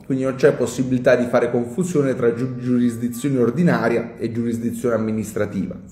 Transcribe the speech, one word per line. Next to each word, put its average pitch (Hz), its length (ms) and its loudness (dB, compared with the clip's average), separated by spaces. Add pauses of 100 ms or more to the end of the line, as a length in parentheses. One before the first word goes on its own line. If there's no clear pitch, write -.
quindi 131 160 -2
non 131 140 -2
c'è 143 160 6
possibilità 127 640 2
di 120 100 0
fare 120 240 2
confusione 131 640 0
tra 120 180 2
giu-, 127 260 -4
giurisdizione 123 800 0
ordinaria 120 800 2
e 110 120 -4
giurisdizione 117 640 -2
amministrativa. 107 800 -4 (180)